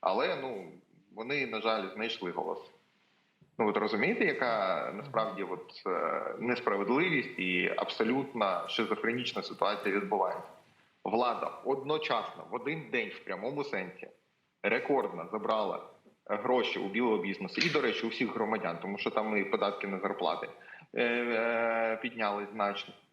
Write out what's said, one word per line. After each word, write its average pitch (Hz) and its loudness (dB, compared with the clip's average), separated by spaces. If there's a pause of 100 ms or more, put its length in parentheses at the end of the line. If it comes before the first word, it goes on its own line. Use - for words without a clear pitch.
але, 131 2
ну, 101 -8 (440)
вони, 127 -2
на 110 -4
жаль, 110 2 (120)
знайшли 104 -4
голос. 85 -4 (960)
Ну, 110 4
от 104 2
розумієте, 110 2
яка 98 2
насправді 107 -2
от, 90 -8
е, 80 0 (160)
несправедливість 120 2
і 90 2
абсолютно 110 0
шизофренічна 110 -2
ситуація 98 0
відбувається? 98 0 (540)
Влада 113 0 (140)
одночасно 135 -2
в 120 -6
один 147 -4
день 113 0
в - -12
прямому 113 -4
сенсі 92 -8 (560)
рекордно 104 2
забрала 107 0 (420)
гроші 107 2
у 98 -2
білого 110 4
бізнесу 95 -2
і, 175 4
до 147 4
речі, 117 2
у 113 2
всіх 113 0
громадян, 104 0
тому 98 -4
що - 0
там 107 2
і 98 2
податки 101 0
на 95 -2
зарплати, 92 0 (440)
е, 120 2
е, 117 2
піднялись 104 0
значно. 101 0 (200)